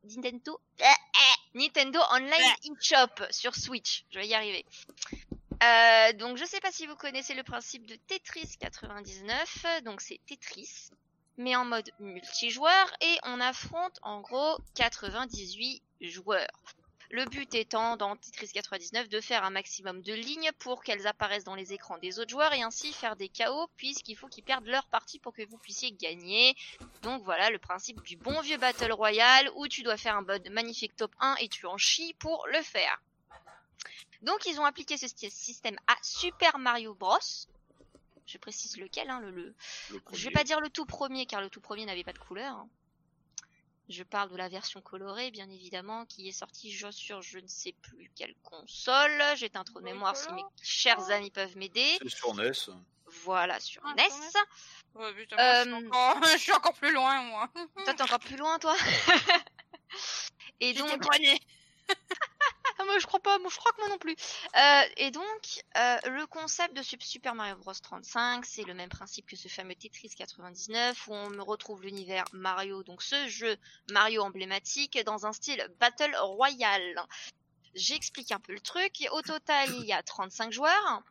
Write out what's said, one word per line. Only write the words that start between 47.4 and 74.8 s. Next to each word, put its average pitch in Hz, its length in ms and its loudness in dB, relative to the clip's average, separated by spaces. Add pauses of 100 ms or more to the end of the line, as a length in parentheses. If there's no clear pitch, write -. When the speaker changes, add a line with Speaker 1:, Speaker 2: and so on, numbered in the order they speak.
Speaker 1:
sais - 340 -12
plus - 340 -20
quelle - 280 -12
console. 294 800 2 (140)
J'ai 233 180 -6
un 190 100 -8
trou - 160 -16
de 180 60 -14
Speaker 2:
Oui, 185 60 -8
Speaker 1:
mémoire, 196 220 -2
si 277 140 -8
Speaker 2:
voilà. 370 140 -10
Speaker 1:
mes 392 60 -16 (140)
chers - 460 4
Speaker 2:
Ah. 202 60 4
Speaker 1:
amis 202 160 -2
peuvent 190 260 -8
m'aider. 220 460 0
Speaker 3:
C'est - 80 -8
sur 120 240 -4
nes. 107 160 2 (560)
Speaker 1:
Voilà, 180 540 -2
sur - 260 -12
Speaker 2:
Ah, 294 100 -8
Speaker 1:
nes. 262 140 8
Speaker 2:
sur 277 80 -10
nes. 302 80 -12 (800)
Ouais, 208 80 -8
putain, 214 220 -8
moi, 247 180 8
je 247 80 8
suis 247 100 0
Speaker 1:
Euh, 233 160 -6
Speaker 2:
encore, 254 340 4
<laughs> 320 140 8
je - 20 2
suis 330 140 2
encore... 349 220 4
plus 294 180 2
loin, 269 300 4
moi. 226 260 -4 (340)
Speaker 1:
Toi, 381 120 0
t'es - 80 0
encore 240 180 2
plus 269 160 -12
loin, 311 220 2
toi. 320 180 2
<laughs> - 760 6 (1080)
Et 247 140 0
Speaker 2:
J'étais 277 60 -4
Speaker 1:
donc, 277 300 -2
Speaker 2:
pas 294 80 8
née. 302 220 6 (480)
<laughs> - 880 -2
Speaker 1:
ah, 381 60 -2
moi, 403 140 2
je 339 80 2
crois 381 140 2
pas, 403 180 4
moi, 359 120 -4
je - 60 -6
crois 466 160 4
que - 60 -6
moi 415 100 -4
non 403 80 -4
plus. 320 180 -6 (400)
Euh, 285 280 10 (160)
et 269 120 0
donc, 403 520 -8 (160)
euh, 247 180 4 (140)
le 285 160 -6
concept 320 500 -4
de 269 60 -8
Sup-, 254 200 -10
Super 247 320 -8
Mario 208 220 -6
Bros 190 160 -14
trente-cinq, 240 720 -4
c'est 214 200 -12
le 180 100 -10
même 180 160 -12
principe - 360 -12
que - 100 -16
ce 185 120 -16
fameux 185 260 -10
Tetris - 360 -18
quatre-vingt-dix-neuf, 220 1000 -6
où 214 60 -10
on 202 160 -10
me 202 120 -12
retrouve 208 420 -8
l'univers 190 480 -6
Mario, 190 500 -6
donc 180 200 -16
ce 285 260 -2
jeu 220 280 -4 (340)
Mario 214 320 4
emblématique, 196 840 -4